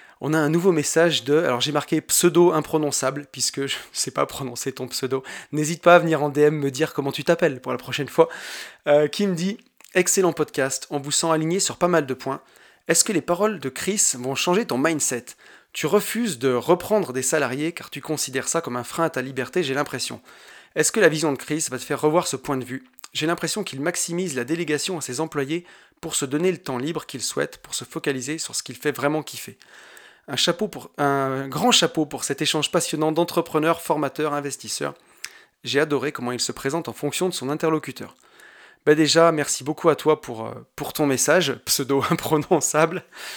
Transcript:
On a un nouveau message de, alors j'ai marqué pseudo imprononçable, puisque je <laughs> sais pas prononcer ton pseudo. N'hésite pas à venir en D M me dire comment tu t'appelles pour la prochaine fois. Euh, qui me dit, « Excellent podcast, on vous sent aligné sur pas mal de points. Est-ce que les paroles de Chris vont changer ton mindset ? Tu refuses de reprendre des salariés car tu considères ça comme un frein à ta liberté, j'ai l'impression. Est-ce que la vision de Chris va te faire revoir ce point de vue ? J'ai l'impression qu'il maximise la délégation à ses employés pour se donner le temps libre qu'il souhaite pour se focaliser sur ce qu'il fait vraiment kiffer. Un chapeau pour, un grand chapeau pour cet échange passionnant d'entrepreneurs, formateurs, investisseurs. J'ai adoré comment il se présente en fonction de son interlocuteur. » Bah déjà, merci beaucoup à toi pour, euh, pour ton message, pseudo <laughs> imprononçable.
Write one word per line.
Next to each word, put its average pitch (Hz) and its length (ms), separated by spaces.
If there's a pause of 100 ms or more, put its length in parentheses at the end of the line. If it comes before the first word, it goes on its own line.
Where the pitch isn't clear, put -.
(200)
On 143 140
a 160 40
un 147 120
nouveau 170 220
message 160 520
de, 147 140
alors 131 240
j'ai 143 100
marqué 151 300
pseudo 175 500
imprononçable, 147 800
puisque 139 360
je 131 160
<laughs> - 100
sais - 180
pas 143 140
prononcer 127 460
ton 127 160
pseudo. 131 360 (280)
N'hésite 156 300
pas 175 140
à 170 40
venir 160 240
en 147 60
D 147 120
M 151 160
me 139 140
dire 147 220
comment 139 180
tu 135 120
t'appelles 165 380
pour 127 100
la 123 60
prochaine 131 320
fois. 165 200 (580)
Euh, 151 200
qui 202 200
me 185 80
dit, « 185 220 (360)
Excellent 185 400
podcast, - 560
on 147 100
vous 143 120
sent 165 180
aligné 160 300
sur - 180
pas 175 100
mal 165 180
de 131 80
points. 135 280 (460)
Est-ce - 160
que 220 100
les 160 80
paroles 190 380
de 131 100
Chris - 480
vont 127 180
changer 180 300
ton 123 120
mindset ? 139 480 (480)
Tu - 120
refuses 208 540
de 131 140
reprendre 170 600
des 127 80
salariés 147 500
car - 180
tu 139 120
considères 135 460
ça 165 140
comme 123 160
un 120 60
frein - 200
à 160 60
ta 135 120
liberté, 135 400
j'ai 135 120
l'impression. 135 480 (540)
Est-ce 156 160
que 226 80
la 180 100
vision 151 220
de 131 60
Chris 156 320
va 131 80
te 123 60
faire 143 180
revoir 160 260
ce - 80
point 135 220
de 127 60
vue ? 123 220 (280)
J'ai 156 140
l'impression 170 360
qu'il 135 180
maximise 170 540
la 120 80
délégation 156 540
à 139 40
ses 127 180
employés 151 460 (360)
pour 165 140
se 143 100
donner 151 260
le 165 60
temps 131 200
libre 147 280
qu'il - 160
souhaite - 360
pour - 180
se - 80
focaliser 143 540
sur - 180
ce - 80
qu'il 123 120
fait 151 160
vraiment 143 320
kiffer. - 340 (720)
Un 135 80
chapeau 170 320
pour, - 300
un 139 500
grand 165 240
chapeau 160 340
pour 139 180
cet - 180
échange 147 280
passionnant 156 420
d'entrepreneurs, 165 720
formateurs, 151 520
investisseurs. 143 600 (720)
J'ai 127 160
adoré 147 320
comment 123 200
il 123 80
se - 120
présente 151 380
en 113 40
fonction 160 360
de 175 40
son 131 160
interlocuteur. » 156 640 (720)
Bah 151 100
déjà, 165 380
merci 143 320
beaucoup 156 240
à 143 80
toi 151 240
pour, 113 240
euh, 110 80 (240)
pour - 160
ton 156 120
message, 139 480 (120)
pseudo 135 400
<laughs> - 40
imprononçable. 160 920 (340)